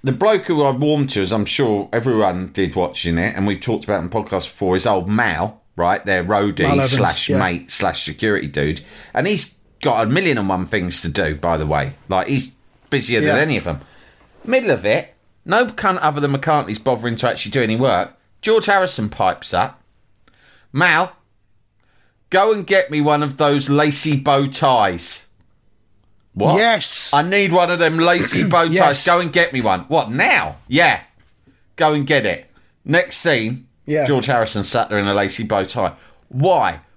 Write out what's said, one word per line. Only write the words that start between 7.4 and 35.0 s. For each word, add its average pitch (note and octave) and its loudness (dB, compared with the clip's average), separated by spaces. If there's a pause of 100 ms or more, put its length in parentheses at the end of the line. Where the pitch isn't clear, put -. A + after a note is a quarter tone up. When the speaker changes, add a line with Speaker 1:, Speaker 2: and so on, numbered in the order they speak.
Speaker 1:
slash - -4
security F#2+ -2
dude. C#2+ -4 (320)
And D3+ -2
he's - -4 (260)
got A2+ 2
a G#2+ -2
million D#3 2
and G2 -2
one F#2 -2
things F2+ -4
to E2+ -4
do, D#2 -2
by E2 -2
the D#2 -4
way. C#2+ -2 (160)
Like, F#2 -2
he's C3+ -4 (400)
busier A2+ 0
than D3+ 2
Speaker 2:
Yeah. C#3 2
Speaker 1:
any D3+ 0
of F2 -6
them. D2+ -6 (640)
Middle A#3 0
of A2 -2
it, A#2 0 (320)
no A#3 2
cunt F#3+ -2
other D3+ 0
than C#3+ 0
McCartney's C#3 -2
bothering A#2+ -2
to A#2+ -2
actually - -6
do C3 0
any A2 0
work. A2 0 (280)
George A3 2
Harrison F#3 0
pipes - -2
up. G2+ -2 (960)
"Mal, E3+ 2 (1160)
go G3+ 4
and G3+ -2
get G3 2
me D3+ -2
one D3 2
of C#3 -6
those C#3+ 2
lacy D3 2
bow C#3 2
ties." A2+ 0 (1040)
"What?" C#3 2
Speaker 2:
Yes. A3 0
Speaker 1:
"I C#3+ 4
need F#3+ 2
one F3 4
of F3 0
them E3 2
lacy F3 2
Speaker 2:
<clears throat> G3 0
Speaker 1:
bow E3+ 6
ties. E3 0
Speaker 2:
Yes. D#3 4
Speaker 1:
Go F3 4
and E3 -4
get E3+ 2
me B2+ -2
one." F#2+ 0
"What, C3 0
now?" F#3+ 0 (100)
"Yeah. C#3 2 (760)
Go D3+ 2
and D3 0
get C#3 2
it." - -4 (340)
Next F3 0
scene, B2+ -2 (180)
Speaker 2:
Yeah. D3 -2
Speaker 1:
George B2+ 2
Harrison A2+ 0
sat A2+ -2
there G#2 0
in G2+ 0